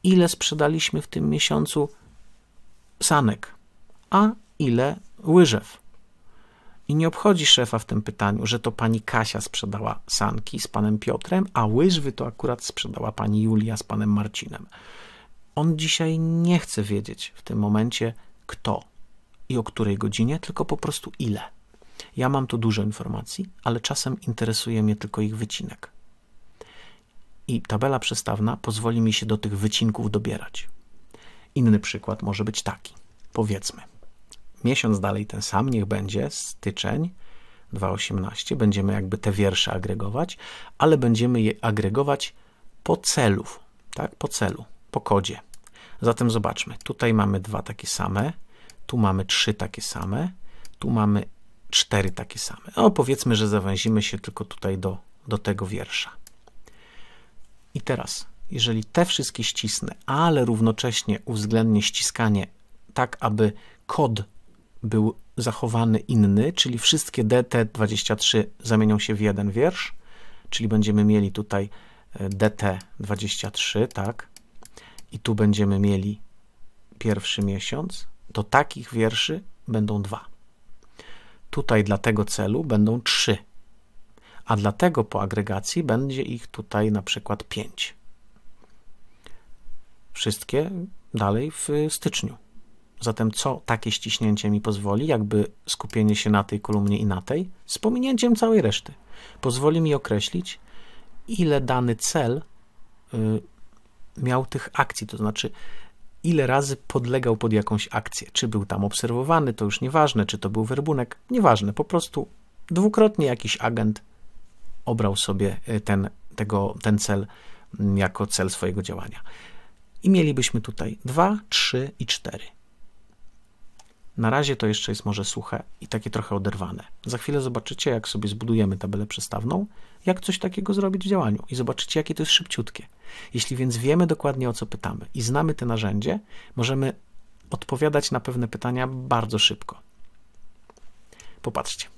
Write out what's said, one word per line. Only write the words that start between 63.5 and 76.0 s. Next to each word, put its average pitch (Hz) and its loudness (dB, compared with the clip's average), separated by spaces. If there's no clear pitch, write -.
kod 117 0
był 110 2
zachowany 113 2
inny, 107 4
czyli 127 0
wszystkie - 2
D 123 6
T 120 4
dwadzieścia 107 0
trzy - 2
zamienią 107 6
się 110 0
w 101 -2
jeden 101 2
wiersz, 143 0
czyli - -2
będziemy 104 4
mieli 104 6
tutaj, 104 -2
e, 98 -6
D 101 2
T 95 0
dwadzieścia 101 -4
trzy, - 0
tak? - -6
I - -12
tu 113 0
będziemy 101 4
mieli 101 2